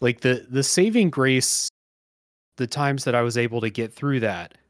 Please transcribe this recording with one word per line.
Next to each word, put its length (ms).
like, 200
the, 300
the 120
saving 480
grace, 580
the 100
times 380
that 100
I 80
was 160
able 240
to 80
get 240
through 260
that 360